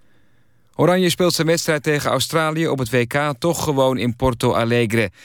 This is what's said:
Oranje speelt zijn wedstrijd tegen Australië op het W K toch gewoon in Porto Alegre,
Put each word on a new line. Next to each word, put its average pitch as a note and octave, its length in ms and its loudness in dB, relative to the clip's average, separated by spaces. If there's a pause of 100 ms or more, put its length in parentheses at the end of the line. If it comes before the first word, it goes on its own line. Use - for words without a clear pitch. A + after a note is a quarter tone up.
(760)
Oranje F3+ 340 2
speelt F3 220 0
zijn D#3+ 140 -2
wedstrijd E3 360 0
tegen D3 280 -2
Australië D#3 580 0
op C3+ 100 -2
het B2+ 120 -4
W A#2+ 160 2
K C#3+ 320 -2
toch - 260 -2
gewoon C3 340 2
in A2+ 180 -2
Porto B2 380 0
Alegre, A#2 560 0 (140)